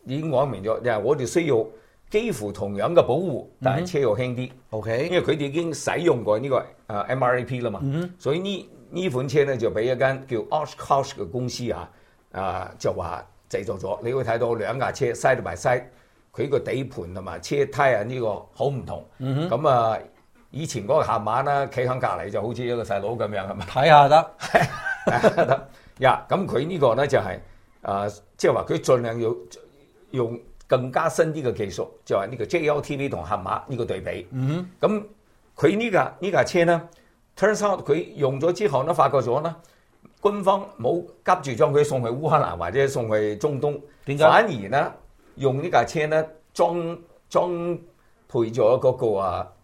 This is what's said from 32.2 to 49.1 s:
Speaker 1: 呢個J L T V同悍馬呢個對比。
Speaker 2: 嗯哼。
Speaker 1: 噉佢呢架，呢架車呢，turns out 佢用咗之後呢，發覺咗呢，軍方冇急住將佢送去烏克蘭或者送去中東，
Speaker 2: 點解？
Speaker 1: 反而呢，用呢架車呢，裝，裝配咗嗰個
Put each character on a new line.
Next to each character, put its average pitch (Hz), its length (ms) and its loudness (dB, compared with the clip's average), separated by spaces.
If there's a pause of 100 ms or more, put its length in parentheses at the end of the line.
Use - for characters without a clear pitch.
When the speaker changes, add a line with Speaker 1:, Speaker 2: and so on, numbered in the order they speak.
Speaker 1:
呢 127 100 -10
個 107 80 -4
J 160 240 0
L 147 120 0
T 143 160 -6
V 139 120 -4
同 90 140 -6
悍 95 160 -2
馬 95 280 -4
呢 135 80 -8
個 113 100 -4
對 101 160 -4
比。 90 300 -8
Speaker 2:
嗯 139 340 -2 (140)
哼。 165 100 2
Speaker 1:
噉 208 140 -2 (520)
佢 208 220 2
呢 226 140 -2
架， 160 280 0
呢 190 120 -4
架 147 120 2
車 170 220 2
呢， 165 240 2 (480)
turns 208 320 2
out 185 180 -2
佢 160 180 2 (100)
用 139 240 0
咗 160 140 2
之 208 140 -2
後 139 160 2
呢， 165 100 0
發 139 160 4
覺 139 80 2
咗 127 240 2
呢， 165 140 -6 (680)
軍 202 200 2
方 190 240 2 (140)
冇 143 220 -2 (240)
急 180 260 0
住 113 60 -6
將 143 160 4
佢 147 100 4
送 143 180 0
去 117 80 -2
烏 143 200 -4
克 156 80 4
蘭 87 200 0
或 85 140 -4
者 139 160 2
送 120 240 -4
去 107 240 0
中 139 240 -2
東， 147 200 -2 (260)
Speaker 2:
點 143 120 -2
解？ 151 60 4
Speaker 1:
反 156 220 8
而 160 240 -4
呢， 123 220 0 (440)
用 135 260 0
呢 175 80 -6
架 - 160 4
車 151 220 -2
呢， 156 180 0 (280)
裝， 170 440 0 (320)
裝 170 480 0 (520)
配 123 100 -2
咗 117 400 4
嗰 127 140 4
個 113 240 0